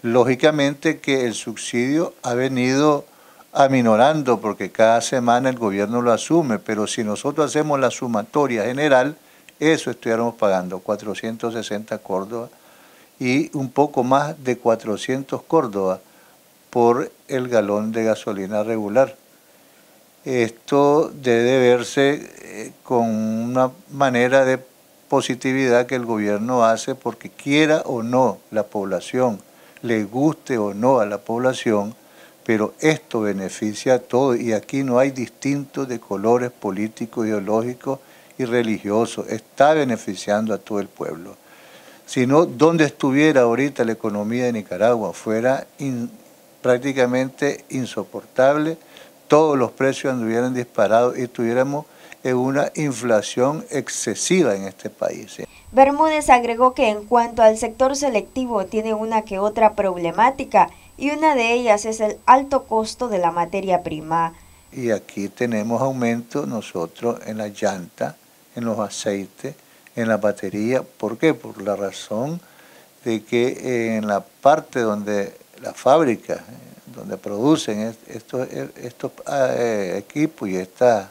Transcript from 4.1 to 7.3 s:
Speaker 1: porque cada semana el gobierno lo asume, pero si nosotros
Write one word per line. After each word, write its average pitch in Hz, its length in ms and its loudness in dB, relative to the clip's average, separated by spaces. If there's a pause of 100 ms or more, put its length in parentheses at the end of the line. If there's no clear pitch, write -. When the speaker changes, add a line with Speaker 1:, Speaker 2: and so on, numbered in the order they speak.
Speaker 1:
porque 98 320 -6
cada 113 300 4
semana 123 480 0
el 123 100 -4
gobierno 104 420 -2
lo 120 120 2
asume, 131 480 0
pero 107 260 -4
si - 160 -6
nosotros 139 480 -2